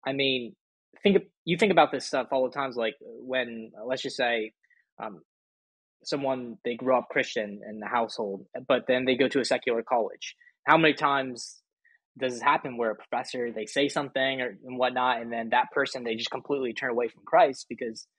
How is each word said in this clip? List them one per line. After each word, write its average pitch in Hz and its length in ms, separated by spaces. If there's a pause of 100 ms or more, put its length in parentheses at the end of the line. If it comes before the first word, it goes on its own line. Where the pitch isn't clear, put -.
I 135 80
mean, 131 420 (480)
think, 196 200 (220)
you 170 120
think 208 140
about 160 200
this 131 140
stuff 127 260
all 131 120
the 123 100
times, 135 220
like, 113 240
when, 117 720 (140)
let's 127 160
just 131 160
say, 117 360 (440)
um, 104 260 (800)
someone, 131 600
they 120 120
grew 127 220
up 120 120
Christian 107 580
in 107 120
the 104 80
household, 107 600 (200)
but 123 200
then 127 180
they 131 100
go 127 120
to 131 140
a 113 40
secular 120 380
college. - 520 (300)
How 156 120
many 156 160
times 135 680 (560)
does 131 160
this 117 80
happen 143 360
where 117 140
a 104 40
professor, 123 560
they 107 140
say 139 240
something 135 520
or, 117 220
and 127 160
whatnot, 127 420
and 117 100
then 113 180
that 120 220
person, 131 340
they 117 100
just 117 160
completely 131 420
turn 127 160
away 120 200
from - 160
Christ 156 440
because 113 380 (120)